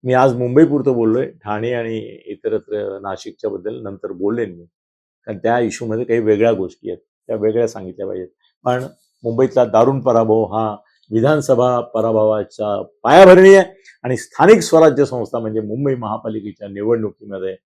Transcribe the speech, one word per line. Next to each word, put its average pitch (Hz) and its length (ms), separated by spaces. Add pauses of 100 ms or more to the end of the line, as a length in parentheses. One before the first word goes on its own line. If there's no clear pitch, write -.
मी 127 100
आज 127 200
मुंबईपुरतं 131 600
बोललोय, 117 320 (180)
ठाणे 107 300
आणि 113 240 (280)
इतरत्र 104 760
नाशिकच्या 98 500
बद्दल 104 320
नंतर 98 300
बोलेन 101 440
मी, 85 100 (640)
कारण 104 100
त्या 113 220
इश्यूमध्ये 117 460
काही 117 140
वेगळ्या 110 340
गोष्टी 92 360
आहेत, 90 120 (260)
त्या 113 80
वेगळ्या 110 320
सांगितल्या 95 400
पाहिजेत. 92 220 (360)
पण 127 180 (400)
मुंबईतला 120 420
दारुण 120 340
पराभव 113 460
हा 107 260 (400)
विधानसभा 123 680
पराभवाचा 107 1000 (220)
पायाभरणी 185 500
आहे 190 200 (300)
आणि 127 140
स्थानिक 180 440
स्वराज्य 156 440
संस्था 120 340
म्हणजे 110 220
मुंबई 131 340
महापालिकेच्या 107 720
निवडणुकीमध्ये 101 880 (100)